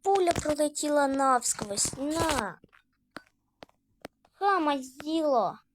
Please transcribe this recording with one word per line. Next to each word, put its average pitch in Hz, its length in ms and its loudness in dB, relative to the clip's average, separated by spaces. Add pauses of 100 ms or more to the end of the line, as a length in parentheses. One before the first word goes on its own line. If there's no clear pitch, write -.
пуля 381 300 2
пролетіла 294 760 0
навсквозь. 254 880 0
На! 285 600 -2 (1800)
Ха, 392 240 2
мазіло! 285 1000 0 (160)